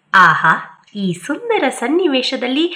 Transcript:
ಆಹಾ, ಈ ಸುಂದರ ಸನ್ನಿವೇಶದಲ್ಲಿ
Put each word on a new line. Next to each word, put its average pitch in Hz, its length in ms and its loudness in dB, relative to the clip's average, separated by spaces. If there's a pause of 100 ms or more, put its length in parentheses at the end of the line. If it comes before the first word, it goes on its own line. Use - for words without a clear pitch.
(140)
ಆಹಾ, 160 680 2 (100)
ಈ 196 180 -2
ಸುಂದರ 392 560 -4
ಸನ್ನಿವೇಶದಲ್ಲಿ 269 1080 -2